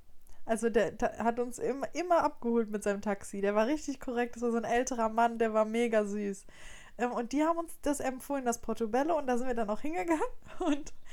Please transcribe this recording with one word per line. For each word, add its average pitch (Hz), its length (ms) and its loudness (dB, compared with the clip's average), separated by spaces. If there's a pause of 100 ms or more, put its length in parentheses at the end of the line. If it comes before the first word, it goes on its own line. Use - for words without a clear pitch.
(440)
Also 226 260 0
der, 208 220 4
der - 260 0
hat 233 200 2
uns 240 200 -4
im-, 254 340 -2
immer 339 320 4
abgeholt 233 460 0
mit 208 120 -4
seinem 202 200 0
Taxi. 202 380 -4
Der 202 140 4
war 220 120 4
richtig 285 340 -2
korrekt, 240 360 -2
das 233 60 -6
war 240 100 2
so 233 40 2
ein 233 80 -2
älterer 240 440 2
Mann, 233 300 2
der 226 160 2
war 220 100 6
mega 220 400 2
süß. 202 420 -4 (520)
Ähm, 240 140 0
und 233 200 -2
die 285 120 2
haben 330 140 2
uns 339 240 -6
das 285 180 0
empfohlen, 262 440 -4
das 233 160 0
Portobello, 240 580 0
und - 80 -2
da 247 120 2
sind 254 100 2
wir 247 60 2
dann 220 160 0
auch 214 100 -2
hingegangen. 330 420 0 (180)
<laughs> - 200 -8
Und 302 320 0 (200)